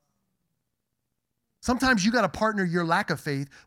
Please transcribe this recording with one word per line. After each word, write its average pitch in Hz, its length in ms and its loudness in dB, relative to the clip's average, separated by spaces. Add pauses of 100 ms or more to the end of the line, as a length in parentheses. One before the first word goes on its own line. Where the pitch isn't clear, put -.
(1600)
Sometimes 247 440 2
you 226 60 2
gotta 220 180 2
partner 214 340 -2
your 175 220 0
lack 175 240 0
of 156 100 -4
faith 139 300 -4 (180)